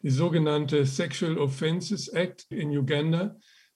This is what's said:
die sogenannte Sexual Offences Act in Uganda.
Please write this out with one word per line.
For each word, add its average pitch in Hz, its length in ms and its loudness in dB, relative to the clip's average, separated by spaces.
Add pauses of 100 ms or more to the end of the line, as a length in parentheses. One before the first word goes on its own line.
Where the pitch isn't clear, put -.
die 147 80 -2
sogenannte 147 760 2
Sexual 165 520 -2
Offences 160 680 -2
Act 185 420 -4
in 160 200 -4
Uganda. 151 680 0 (400)